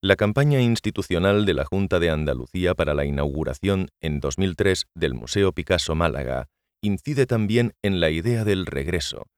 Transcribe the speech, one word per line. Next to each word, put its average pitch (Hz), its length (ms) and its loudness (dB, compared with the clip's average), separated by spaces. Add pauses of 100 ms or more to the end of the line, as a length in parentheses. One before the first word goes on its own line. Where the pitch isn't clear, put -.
La 95 140 4
campaña 135 440 2
institucional 101 840 2
de 92 80 2
la 67 100 0
Junta 95 340 0
de 85 120 2
Andalucía 78 640 -2
para 73 180 0
la 71 140 0
inauguración 73 800 -2 (140)
en 76 180 -2
dos 71 160 -4
mil 92 180 0
tres 95 400 0
del 78 200 -2
Museo 87 380 0
Picasso 85 420 -2
Málaga 65 540 -2 (340)
incide 127 420 0
también 117 480 0 (100)
en 98 180 0
la 82 100 2
idea 110 340 0
del 95 220 0
regreso 78 720 -4